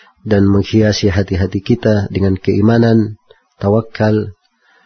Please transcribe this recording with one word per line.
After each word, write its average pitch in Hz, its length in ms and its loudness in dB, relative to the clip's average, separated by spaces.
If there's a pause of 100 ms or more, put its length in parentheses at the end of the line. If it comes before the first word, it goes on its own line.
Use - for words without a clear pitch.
(220)
dan 101 240 2
menghiasi 101 640 2
hati-hati 95 560 -2
kita 107 480 0
dengan 95 240 0
keimanan, 110 800 0 (400)
tawakal, 107 800 -2 (480)